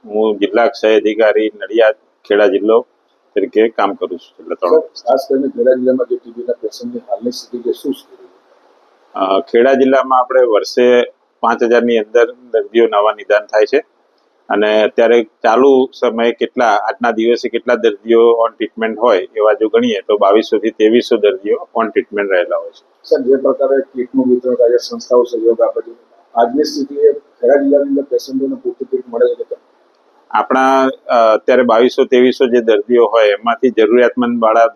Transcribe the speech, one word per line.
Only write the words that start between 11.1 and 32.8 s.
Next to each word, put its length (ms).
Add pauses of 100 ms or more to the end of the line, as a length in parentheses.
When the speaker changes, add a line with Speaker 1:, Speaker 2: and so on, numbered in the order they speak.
Speaker 1:
પાંચ 240
હજારની 340
અંદર 340
દર્દીઓ 560
નવા 260
નિદાન 320
થાય 200
છે 180 (640)
અને 340
અત્યારે 400
ચાલુ 720
સમયે 380
કેટલા, 340
આજના 460
દિવસે 380
કેટલા 260
દર્દીઓ 720
on 100
ટ્રીટમેન્ટ 420
હોય 180
એવા 360
જો 160
ગણીએ, 320
તો 160
બાવીસો 400
થી 120
ત્રેવીસો 480
દર્દીઓ 500 (140)
on 80
ટ્રીટમેન્ટ 420
રહેલા 260
હોય 120
છે. 340
Speaker 2:
સર, 180
જે 140
પ્રકારે 460
કીટનું 480
વિતરણ 260
થાય 140
છે, 80
સંસ્થાઓ 460
સહયોગ 380
આપે 300
છે, 40 (400)
આજની 280
સ્થિતિએ 480
ખેડા 500
જિલ્લાની 280
અંદર 140
પેશન્ટોને 520
પૂરતી 300
કીટ 240
મળે 240
છે 40
કે 60
કેમ? 160 (720)
Speaker 1:
આપણા, 560 (200)
અ, 260
અત્યારે 300
બાવીસો, 420
ત્રેવીસો 420
જે 140
દર્દીઓ 460